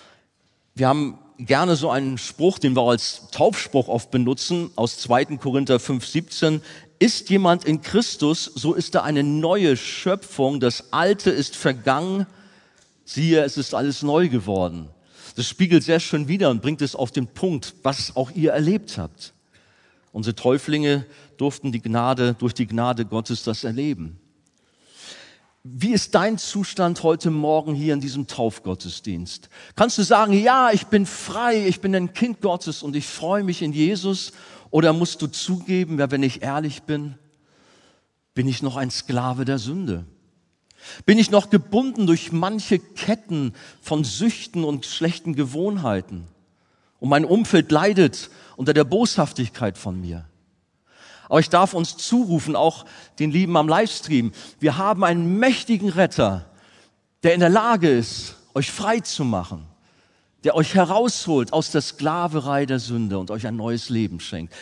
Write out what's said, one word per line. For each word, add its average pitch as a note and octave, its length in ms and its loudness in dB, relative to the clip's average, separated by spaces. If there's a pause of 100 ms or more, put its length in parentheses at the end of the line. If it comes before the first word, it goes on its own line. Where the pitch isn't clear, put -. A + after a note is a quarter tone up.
(760)
Wir C3 140 2
haben C#3+ 300 0 (200)
gerne D3 380 2
so C#3+ 140 -2
einen C3+ 280 -2
Spruch, - 400 0
den C3 160 2
wir B2+ 80 4
als - 480 0
Taufspruch D3 580 0
oft A2+ 220 -4
benutzen, C3+ 640 -2
aus A#2 240 -2
zweiten C3 400 0
Korinther C3 400 2
fünf B2+ 280 -4
siebzehn. D#3 540 -2 (380)
„Ist - 320 2
jemand F#3 340 4
in D#3 180 0
Christus, E3 640 0
so D3 300 -4
ist - 200 -4
er E3+ 100 2
eine C#3+ 180 0
neue D#3 540 2
Schöpfung. D3 840 -2
Das - 340 -2
Alte F3 380 2
ist - 240 -2
vergangen. D#3 720 0 (800)
Siehe, D#3+ 380 2
es C#3 140 -4
ist C#3 180 -4
alles C3+ 280 -2
neu D#3 260 4
geworden.“ F2+ 640 -2 (440)
Das B2 120 -4
spiegelt F3 380 4
sehr E3 160 2
schön D3+ 260 -2
wider F3 240 2
und A2+ 120 0
bringt D3 200 -2
es C#3 140 -2
auf B2 160 -4
den B2+ 160 -2
Punkt, - 460 -6 (100)
was - 320 -4
auch B2+ 160 -2
ihr D#3 200 2
erlebt E3 460 -2
habt. - 360 -12 (760)
Unsere G#2+ 240 -6
Täuflinge C#3+ 720 0 (300)
durften C#3 340 -4
die A2+ 100 -4
Gnade, A#2+ 580 0
durch A#2+ 160 -2
die A#2+ 120 -2
Gnade A#2 380 -2
Gottes A2 400 -6
das A2 180 -4
erleben. A2+ 560 -6 (1400)
Wie B2+ 300 -4
ist - 240 0
dein G3+ 220 2
Zustand F3+ 640 -2
heute E3 260 2
Morgen D#3 440 0
hier D3+ 200 0
in C#3+ 60 -2
diesem C3+ 260 -6
Taufgottesdienst? F#2 1200 -8 (280)
Kannst A3 220 2
du G#3 40 2
sagen, G#3 300 4
„Ja, B3 400 6
ich G3+ 140 0
bin G3+ 200 2
frei, A3 600 -2
ich F3+ 120 0
bin F#3+ 140 0
ein F3+ 200 -2
Kind A#3 260 -4
Gottes F3 420 -2
und D3 140 -6
ich C#3+ 100 -6
freue G3 380 -2
mich F3+ 180 -4
in D3+ 100 -2
Jesus“? F#3 600 0 (380)
Oder D#3+ 220 4
musst E3+ 300 -4
du D3+ 60 -4
zugeben, F3+ 720 -4
ja, C#3 120 0
wenn C#3 120 0
ich C3 200 -2
ehrlich C#3+ 400 -6
bin, D3 340 -8 (1160)
bin B2+ 140 0
ich B2 140 -4
noch C3+ 140 -4
ein C3 140 -4
Sklave B2+ 540 -4
der C3+ 140 -2
Sünde? A#2 460 -6 (1000)
Bin G#3 140 8
ich G#3+ 140 4
noch G3+ 180 4
gebunden G#3+ 560 2
durch E3 240 2
manche F#3+ 480 0
Ketten E3 760 -4 (300)
von D3+ 220 0
Süchten E3 580 -2
und D3 240 -4
schlechten E3 480 -4
Gewohnheiten? C3 920 -4 (720)
Und C3 100 -4
mein D3 140 4
Umfeld F#3 480 2
leidet F3+ 580 4 (260)
unter C#3+ 160 0
der D3 120 6
Boshaftigkeit C3 920 -2
von F#2 240 -8
mir. E2+ 240 -10 (1040)
Aber D#3 120 6
ich - 100 2
darf F#3 240 4
uns E3+ 240 -4
zurufen, F3 580 0
auch D#3+ 300 0 (320)
den D3+ 140 0
Lieben F3 240 2
am D#3 120 4
Livestream, D#3 640 0 (280)
wir C#3+ 180 0
haben F#3+ 260 0
einen F3 340 2
mächtigen A3 520 0
Retter, B2+ 560 2 (760)
der E3+ 120 6
in F3 60 2
der F3 100 8
Lage G#3+ 400 4
ist, - 460 -2 (180)
euch - 160 -2
frei G#3+ 300 -2
zu - 240 -6
machen, F2 420 -4 (800)
der D3 100 4
euch D#3+ 200 0
herausholt F#3 800 2
aus D#3 180 0
der D3+ 120 0
Sklaverei D3+ 840 -4
der C3 140 -2
Sünde A2+ 400 -4
und F#2 120 -8
euch A2 160 -6
ein A2+ 100 -6
neues A#2 340 -6
Leben G#2+ 300 -4
schenkt. E2+ 420 -12